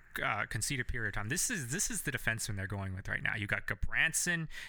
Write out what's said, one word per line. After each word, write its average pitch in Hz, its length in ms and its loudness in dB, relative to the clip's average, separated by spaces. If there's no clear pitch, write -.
uh, 110 240 2
conceded 123 380 -2
period 113 220 0
of 95 60 -4
time, 104 120 -2
this 156 220 2
is, 160 240 -2
this - 180 0
is 214 120 -2
the 143 100 -2
defenseman 113 420 0
they're 95 100 -2
going 95 300 -2
with 95 140 -6
right - 140 0
now. 101 120 0
You 104 120 -2
got 101 200 0
Gudbranson, 160 800 2